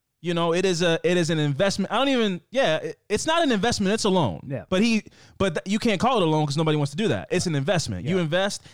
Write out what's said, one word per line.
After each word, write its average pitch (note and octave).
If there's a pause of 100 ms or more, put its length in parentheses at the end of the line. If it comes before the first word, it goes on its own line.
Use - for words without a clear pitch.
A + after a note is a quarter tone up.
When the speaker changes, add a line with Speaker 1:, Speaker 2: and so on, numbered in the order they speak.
(220)
Speaker 1:
You E3+
know, E3+
it F3+
is F3+
a, E3
it F3+
is E3+
an D#3+
investment. E3+
I G3+
don't C4+
even, G#3+ (120)
yeah, G#3
it, - (100)
it's G#3
not E4
an C#4
investment. G#3
It's A3+
a G#3
loan. D3
Speaker 2:
Yeah. B2+
Speaker 1:
But F#3
he, A3+ (360)
but F#3
th-, -
you G3+
can't G#3
call B3
it F#3+
a -
loan D#3
'cause C#3+
nobody D#3
wants C#3+
to C#3+
do G#3+
that. G2+
It's F3
an D#3+
investment. C3+
You F3
Speaker 2:
Yeah. F3+
Speaker 1:
invest, F3 (120)